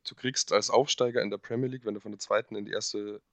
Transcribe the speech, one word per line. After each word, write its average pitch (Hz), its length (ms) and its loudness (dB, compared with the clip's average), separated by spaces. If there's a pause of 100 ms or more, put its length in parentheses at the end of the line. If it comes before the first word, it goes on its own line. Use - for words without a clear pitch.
Du - 80 -10
kriegst - 380 -2
als 101 160 4
Aufsteiger 123 540 4
in 101 80 -2
der 101 80 -2
Premier 127 300 -2
League, 123 180 -8
wenn 104 80 -2
du 101 60 -8
von 107 120 -12
der 101 60 -12
zweiten 110 360 0
in 101 120 -6
die - 60 -12
erste 104 500 -4 (100)